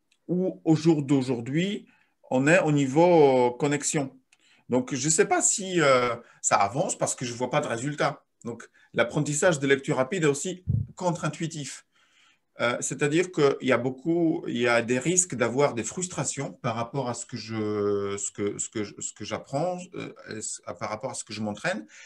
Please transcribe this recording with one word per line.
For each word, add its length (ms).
où, 380
au 100
jour 280
d'aujourd'hui, 840
on 160
est 120
au 120
niveau, 760
euh, 100
connexion. 600
Donc, 260
je 100
ne 60
sais 140
pas 160
si, 380
euh, 360
ça 140
avance 420
parce 160
que 120
je 60
ne 60
vois 140
pas 100
de 60
résultat. 580
Donc, 240
l'apprentissage 640
de 80
lecture 300
rapide 260
est 40
aussi 360
contre-intuitif. 880
Euh, 200
c'est-à-dire 500
qu'il 360
y 40
a 60
beaucoup, 680
il 100
y 100
a 140
des 180
risques 360
d'avoir 380
des 100
frustrations 720
par 220
rapport 340
à 60
ce 100
que 100
je, 840
ce 140
que, 280
ce 100
que 140
je, 160
ce 140
que 120
j'apprends, 540
euh, 180
par 100
rapport 220
à 40
ce 80
que 100
je 80
m'entraîne. 460